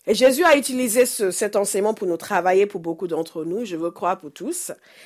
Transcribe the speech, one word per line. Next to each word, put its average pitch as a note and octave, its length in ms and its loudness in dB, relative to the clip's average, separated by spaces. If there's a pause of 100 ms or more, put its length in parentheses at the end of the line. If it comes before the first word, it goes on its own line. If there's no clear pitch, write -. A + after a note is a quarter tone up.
Et G3 80 0
Jésus B3+ 300 4
a E4 140 6
utilisé B3+ 500 2
ce, G3+ 240 -2
cet G#3 240 -4
enseignement G3+ 400 0
pour G3 140 -4
nous E3+ 80 0
travailler, F#3 500 2
pour G3+ 140 -8
beaucoup E3 260 -6
d'entre E3 380 -6
nous, F#3+ 200 -4
je F3+ 120 -10
veux E3+ 160 -4
croire F#3 260 -4
pour D3+ 140 -18
tous, - 400 -10 (340)